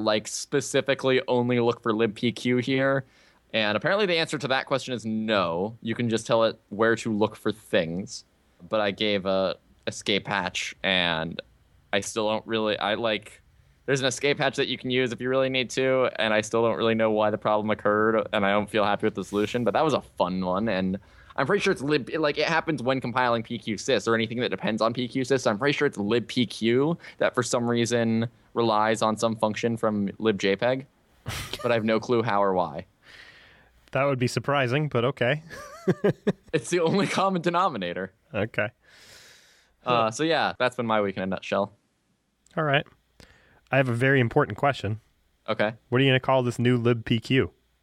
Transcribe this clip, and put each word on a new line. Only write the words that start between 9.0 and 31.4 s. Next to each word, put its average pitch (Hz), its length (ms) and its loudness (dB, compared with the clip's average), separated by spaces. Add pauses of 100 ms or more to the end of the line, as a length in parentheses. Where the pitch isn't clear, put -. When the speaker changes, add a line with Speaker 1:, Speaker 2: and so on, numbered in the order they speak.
Speaker 1:
a 95 300 0 (320)
escape - 400 -2
hatch, 95 560 -4
and 85 580 0 (520)
I 101 80 2
still 107 280 -4
don't 107 160 -2
really, 110 320 -2
I, 104 180 -2
like, 110 460 -4 (460)
there's 131 140 0
an 135 60 -2
escape 139 320 0
hatch 135 180 -2
that 135 100 0
you 120 120 -6
can 127 120 -6
use 127 220 0
if - 80 -10
you 127 80 -6
really 131 220 0
need 127 180 -2
to, 131 400 0 (100)
and 110 140 0
I 107 80 2
still 113 220 0
don't 113 160 2
really 113 160 2
know 113 160 2
why 107 180 2
the 104 80 -2
problem 107 320 0
occurred, 107 640 2
and 104 140 2
I 98 40 4
don't 101 180 2
feel 107 140 2
happy 104 240 2
with 101 80 -2
the 98 80 -4
solution, 104 400 -2
but 101 120 2
that 143 100 2
was 151 80 2
a - 80 2
fun 92 420 -2
one, 95 280 -2
and 95 280 0 (380)
I'm 135 100 0
pretty 202 160 0
sure 196 80 2
it's 123 120 -2
lib, 143 340 -2
like, 156 220 -2
it 147 80 0
happens 160 360 0
when 131 160 0
compiling 120 440 0
P 117 160 -8
Q 107 180 -6
sys 117 320 0
or 117 60 4
anything 113 260 -2
that 107 80 0
depends 107 320 -2
on 117 140 0
P 123 120 -4
Q 131 160 -2
sys, 127 200 2
so 123 80 2
I'm 104 80 0
pretty 143 180 0
sure 147 100 0
it's 104 120 -4
libpq 117 960 0 (220)
that - 160 0
for 123 80 2
some 120 260 0
reason 117 580 2 (280)
relies 113 480 2
on 110 160 2
some 113 180 0
function 113 400 0
from 104 320 0 (100)
libjpeg, 110 680 0 (380)
<laughs> - 380 -10